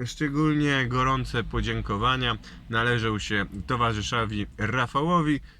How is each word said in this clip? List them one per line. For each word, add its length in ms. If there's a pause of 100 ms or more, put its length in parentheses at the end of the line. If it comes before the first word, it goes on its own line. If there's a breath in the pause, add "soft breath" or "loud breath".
szczególnie 840
gorące 560
podziękowania 960 (320 loud breath)
należą 480
się 280 (200)
towarzyszowi 800 (120)
Rafałowi, 800 (200 loud breath)